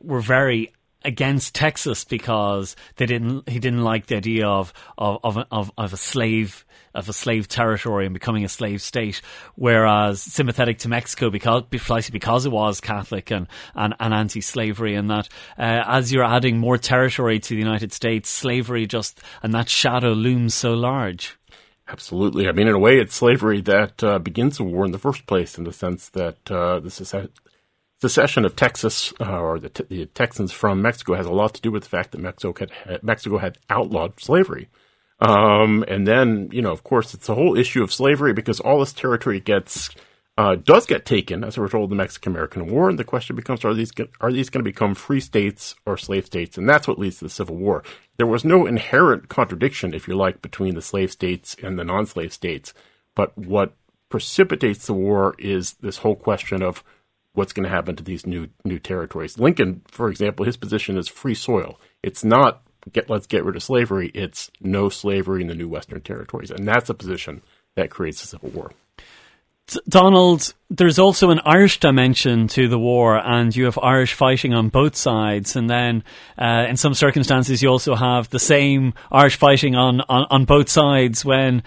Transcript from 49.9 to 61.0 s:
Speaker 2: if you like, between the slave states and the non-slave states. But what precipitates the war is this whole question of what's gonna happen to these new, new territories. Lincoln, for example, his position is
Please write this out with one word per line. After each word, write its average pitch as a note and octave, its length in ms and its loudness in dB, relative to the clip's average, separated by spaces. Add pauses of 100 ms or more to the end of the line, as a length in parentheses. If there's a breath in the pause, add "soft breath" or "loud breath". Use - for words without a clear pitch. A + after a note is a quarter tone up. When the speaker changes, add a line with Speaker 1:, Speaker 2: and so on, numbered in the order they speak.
Speaker 2:
if E2 120 -12
you F#2 80 -4
like, F#2+ 280 0
between F#2+ 320 -6
the E2 80 -10
slave F#2+ 280 -4
states - 520 -8
and F#2+ 160 -8
the F2 40 -6
non-slave F2+ 480 -4
states. - 440 -10 (400)
But G2+ 200 -2
what G2 380 -2 (360)
precipitates - 760 0
the - 80 -4
war G2 460 2
is F#2 420 -6
this G2+ 160 -10
whole G#2+ 180 0
question G2 460 -4
of F2+ 220 -4 (500)
what's G2 200 -4
gonna F#2+ 160 -4
happen F2 260 -4
to D#2+ 80 -16
these F2 220 -10
new, F2 240 -8 (160)
new F2+ 140 -4
territories. E2 580 -8
Lincoln, A2+ 500 2
for A2+ 220 -4
example, G2+ 340 -4
his A#2 140 -4
position G#2 400 -4
is F2 100 -6